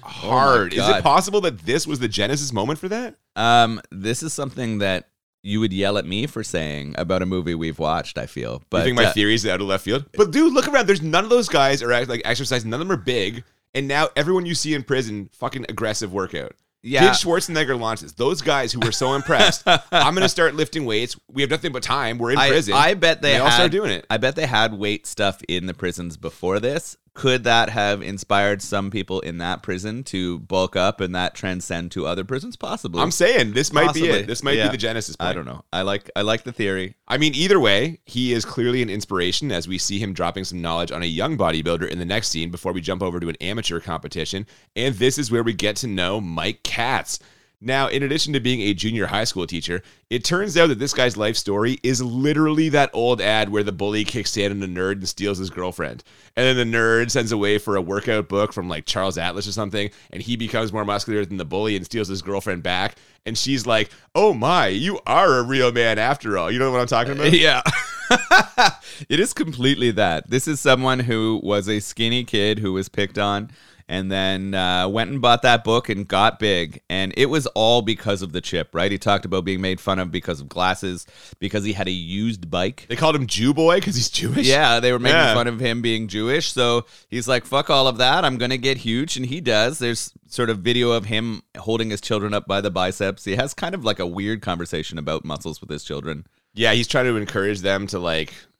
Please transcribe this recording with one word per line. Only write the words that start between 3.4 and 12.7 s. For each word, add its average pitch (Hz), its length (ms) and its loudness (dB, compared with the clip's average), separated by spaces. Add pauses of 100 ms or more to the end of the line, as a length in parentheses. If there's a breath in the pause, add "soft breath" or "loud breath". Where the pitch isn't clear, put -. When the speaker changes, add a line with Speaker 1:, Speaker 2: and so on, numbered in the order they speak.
Speaker 1:
this 101 300 -4
is 156 100 -8
something 123 460 -6
that 95 320 -2 (320)
you 104 180 -2
would 110 120 2
yell 98 260 0
at 78 80 -4
me 104 200 -4
for 117 160 -8
saying 73 560 -6
about 90 240 -2
a 92 40 -2
movie 87 280 -2
we've 80 240 -4
watched, 78 400 -2
I - 80 -8
feel. 60 440 -10
But, 92 80 0
Speaker 2:
You 82 60 2
think 123 120 2
my 117 100 6
Speaker 1:
uh, 85 60 4
Speaker 2:
theory 104 220 4
is 107 120 0
out 92 140 0
of 101 80 -4
left 95 160 -2
field? 135 300 -2
But, 196 180 4
dude, 302 220 4
look - 120 2
around. 269 220 2
There's 196 140 2
none 165 200 2
of 220 80 -8
those 240 180 4
guys 139 340 2
are 120 100 0
act-, 120 160 2
like, 120 160 -6
exercising. 117 460 -2